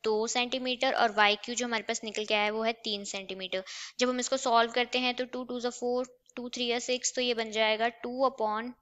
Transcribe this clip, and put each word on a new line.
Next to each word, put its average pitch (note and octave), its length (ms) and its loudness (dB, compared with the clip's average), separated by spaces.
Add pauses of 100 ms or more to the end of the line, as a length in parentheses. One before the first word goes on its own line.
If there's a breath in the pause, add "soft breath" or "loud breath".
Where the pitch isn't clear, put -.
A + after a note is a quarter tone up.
दो A3 260 2
सेंटीमीटर B3+ 640 0
और A#3 180 4
वाईक्यू G#3 440 4
जो A#3+ 100 0
हमारे A3+ 180 -2
पास A#3 200 -4
निकल G#3+ 220 -6
के G#3+ 80 0
आया G#3 100 4
है G#3 80 2
वो A3 120 -2
है A3+ 100 0 (100)
तीन G#3 220 -4
सेंटीमीटर। F#3+ 580 -6 (360 loud breath)
जब B3 100 4
हम B3+ 100 0
इसको B3+ 200 0
सॉल्व A#3 320 4
करते B3 280 0
हैं B3 160 2
तो B3+ 120 -2
टू B3+ 160 -6
टू B3 160 -6
ज़ा A#3 120 -2
फ़ोर, B3 340 -2 (300)
टू B3 140 -8
थ्री A#3+ 200 -2
ज़ा A#3 120 2
सिक्स, B3 340 -2
तो B3+ 60 0
ये B3 120 2
बन A3 180 -2
जाएगा A3 360 2 (120)
टू B3+ 280 0
upon A3+ 440 -2 (100)